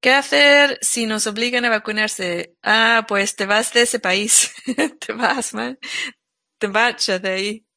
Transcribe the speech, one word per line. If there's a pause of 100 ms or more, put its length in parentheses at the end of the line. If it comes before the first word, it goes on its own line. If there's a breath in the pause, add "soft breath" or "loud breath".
¿Qué
hacer
si
nos
obligan
a
vacunarse?
Ah,
pues
te
vas
de
ese
país. (140)
<laughs>
Te
vas,
man. (800 loud breath)
Te
marchas
de
ahí. (100)